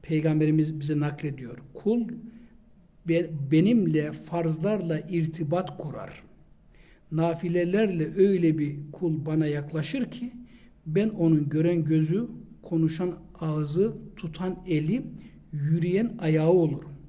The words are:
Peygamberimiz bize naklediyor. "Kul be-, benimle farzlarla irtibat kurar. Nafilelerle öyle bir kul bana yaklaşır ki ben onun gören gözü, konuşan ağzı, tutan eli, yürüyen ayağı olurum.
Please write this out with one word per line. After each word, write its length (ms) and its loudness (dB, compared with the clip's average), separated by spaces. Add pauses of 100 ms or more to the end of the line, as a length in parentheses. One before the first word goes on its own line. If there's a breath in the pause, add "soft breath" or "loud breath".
Peygamberimiz 760 2
bize 200 -2
naklediyor. 580 -6 (160)
"Kul 340 0 (1000 loud breath)
be-, 220 2 (220)
benimle 600 4
farzlarla 880 -2
irtibat 800 -2
kurar. 440 -12 (920 soft breath)
Nafilelerle 1040 2
öyle 420 6
bir 180 -2 (160)
kul 340 -2
bana 200 2
yaklaşır 640 -4
ki 220 -10 (540 loud breath)
ben 220 2
onun 400 2
gören 360 2
gözü, 420 2 (360)
konuşan 520 0 (260)
ağzı, 520 0 (240)
tutan 400 -6 (100)
eli, 360 0 (500 loud breath)
yürüyen 640 0
ayağı 320 2
olurum. 420 2 (160)